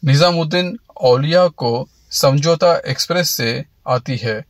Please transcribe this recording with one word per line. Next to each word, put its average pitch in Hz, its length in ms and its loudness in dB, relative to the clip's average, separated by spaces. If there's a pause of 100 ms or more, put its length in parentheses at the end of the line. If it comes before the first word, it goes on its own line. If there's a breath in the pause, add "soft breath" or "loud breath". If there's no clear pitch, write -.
निजामुद्दीन 170 720 0 (240)
औलिया 147 480 4
को 123 380 -4 (240)
समझौता 156 640 2 (120)
एक्सप्रेस 170 440 -4
से 123 320 -4 (240)
आती 127 300 -4
है। 110 320 -6